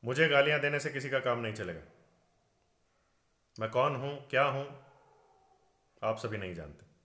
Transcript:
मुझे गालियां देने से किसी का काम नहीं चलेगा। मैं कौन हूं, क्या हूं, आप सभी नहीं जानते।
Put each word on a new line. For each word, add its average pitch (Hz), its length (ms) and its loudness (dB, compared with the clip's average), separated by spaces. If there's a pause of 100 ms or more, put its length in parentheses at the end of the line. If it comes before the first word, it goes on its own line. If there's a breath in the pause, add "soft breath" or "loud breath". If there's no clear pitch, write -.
मुझे 135 240 2
गालियां 147 320 6
देने 143 200 0
से 147 100 -4
किसी 135 200 -6
का 131 100 2
काम 120 200 0
नहीं 113 140 -4
चलेगा। 87 280 -6 (1800)
मैं 110 100 -2
कौन 131 260 2
हूं, 139 200 -6 (120)
क्या 131 160 2
हूं, 139 220 0 (1400)
आप 110 160 0
सभी 107 200 -6
नहीं 92 180 -6
जानते। 76 300 -14 (200)